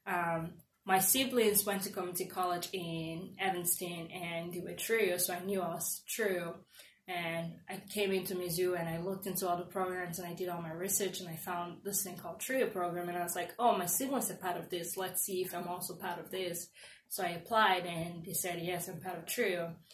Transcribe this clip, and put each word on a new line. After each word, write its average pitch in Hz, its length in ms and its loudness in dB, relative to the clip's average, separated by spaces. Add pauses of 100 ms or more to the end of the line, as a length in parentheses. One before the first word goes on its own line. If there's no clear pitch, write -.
Um, 170 460 0 (320)
my 190 140 8
siblings 240 680 6
went 196 180 2
to 214 80 -4
community 180 340 -2
college 180 480 0
in 165 680 -4
Evanston, 175 720 0
and 170 420 -4
they 175 80 -4
were 170 120 -6
trio, 196 440 2
so 180 180 2
I 180 80 -6
knew 196 180 2
I 170 140 0
was - 320 -4
trio. 180 500 0 (500)
And 170 460 -2 (140)
I 196 100 -6 (140)
came 202 200 2
into 190 240 0
Mizzou, 180 440 2
and 165 80 0
I 165 120 -2
looked 190 260 -4
into 190 240 0
all 175 80 4
the 180 80 -2
programs, 180 540 -2
and 175 80 -6
I 170 80 -6
did 180 120 -2
all 170 140 -2
my 160 100 -6
research, 185 480 0
and 175 100 -8
I 160 60 -6
found 175 480 -4
this 202 200 0
thing 185 140 -6
called 170 220 -10
trio 262 300 2
program, 175 400 0
and 175 80 -2
I 175 60 0
was 175 120 -2
like, 175 220 -2
"Oh, 233 200 6
my 175 100 0
siblings 254 420 2
are 170 60 -6
part 180 220 -2
of 165 120 -6
this. 170 260 -2
Let's 185 280 0
see 185 180 0
if 185 140 -2
I'm 175 120 -4
also 175 280 -4
part 175 240 -4
of 156 100 -12
this." 180 400 -4 (380)
So - 160 -4
I 175 60 2
applied, 180 580 4
and 170 360 -4
they - 100 -8
said, 170 280 0
"Yes, 175 260 -2
I'm 175 140 -6
part 180 160 -4
of 165 80 -8
trio." 175 500 0 (180)